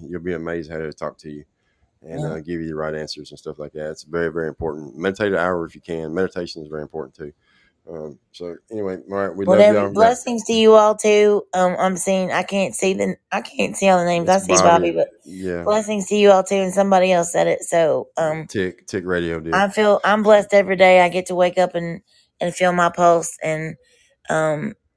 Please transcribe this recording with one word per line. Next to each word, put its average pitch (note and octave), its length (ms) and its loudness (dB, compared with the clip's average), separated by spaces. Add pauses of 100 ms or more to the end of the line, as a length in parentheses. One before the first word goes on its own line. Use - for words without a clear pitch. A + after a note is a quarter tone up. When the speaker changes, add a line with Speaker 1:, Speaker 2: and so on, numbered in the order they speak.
Speaker 1:
you'll E2+ 140 -10
be F2 120 -6
amazed E2 380 -8
how D#2+ 80 -10
he'll D#2 140 -8
talk D2 260 -12
to D#2 120 -18
you D2 140 -18 (580)
and, D#2+ 220 -12
Speaker 2:
Yeah. - 20 -6
Speaker 1:
uh, D#2+ 140 -10
give E2 200 -10
you D#2+ 80 -10
the D#2 60 -10
right D#2 200 -6
answers D#2 360 -12
and D2 80 -20
stuff D#2 200 -14
like D2 140 -14
that. D#2 180 -10
It's - 120 -18
very, E2 280 -4
very D#2+ 180 -6
important. D2+ 480 -10
Meditate G2 360 -2
an E2+ 60 -2
hour F2 260 -2
if D#2+ 100 -18
you D2+ 60 -20
can. D#2+ 340 -8
Meditation F2 480 -6
is D2+ 60 -18
very D2+ 140 -10
important D2 320 -14
too. D2 180 -16 (580)
Um, D#2 280 -14 (140)
so F2 240 -14 (140)
anyway, G2 260 -6 (140)
all G2 60 -4
right, F#2+ 180 -2
we G2 100 -4
Speaker 2:
Well, F#3 120 4
Speaker 1:
love G#3 160 6
Speaker 2:
then, - 0 -
Speaker 1:
y'all. G3+ 200 0
God - 0 -
Speaker 2:
blessings A3+ 520 0
to A#3 80 -4
you A3 220 6
all G#3+ 200 6
too. G#3 580 2
Um, F#3 260 2
I'm F#3 180 0
seeing, F#3 340 -2
I E3+ 120 -2
can't G3 320 -4
see F#3+ 180 -2
the, G3 240 -4 (140)
I G3+ 100 -4
can't - 360 -6
see G3 120 2
all F#3 100 6
the F3 60 0
names. E3+ 240 0
Speaker 1:
It's F#3 80 4
Speaker 2:
I - 20 2
see F#3 220 2
Bobby, E3+ 300 4
Speaker 1:
Bobby. - 20 -6
Speaker 2:
but E3 160 -2 (160)
Speaker 1:
Yeah. F#3 400 -6
Speaker 2:
blessings G#3 440 -2
to G3+ 60 0
you G3+ 160 6
all F#3+ 120 6
too. G3 120 -4
And F#3+ 180 -2
somebody F#3+ 380 4
else E3+ 220 2
said E3 140 2
it. - 160 -2
So, D3+ 540 0
um, D#3+ 320 -4
Speaker 1:
Tick, F#2 380 -6
Tick F#2 180 -6
Radio F2 340 -2
did. D#2+ 140 -6
Speaker 2:
I G3 160 2
feel, G#3 340 2
I'm G#3 200 2
blessed G#3 300 6
every F#3+ 240 4
day. F#3 240 8
I F3 80 4
get F3+ 180 -4
to F#3 80 -6
wake F3+ 220 2
up F3+ 180 0
and, E3+ 260 -6 (400)
and E3+ 140 -4
feel F3+ 180 0
my F3 160 2
pulse. E3+ 540 2
And, D#3 320 -6 (540)
um, D#3 460 -2 (220)